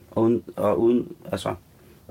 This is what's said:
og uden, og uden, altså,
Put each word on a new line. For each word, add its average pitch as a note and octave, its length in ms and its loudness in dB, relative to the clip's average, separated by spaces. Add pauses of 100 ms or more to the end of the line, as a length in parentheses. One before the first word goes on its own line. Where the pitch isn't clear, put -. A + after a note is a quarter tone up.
(100)
og A2 120 -2
uden, A2+ 220 2 (120)
og G#2 240 0
uden, A#2+ 360 2 (160)
altså, G#2 220 -4 (560)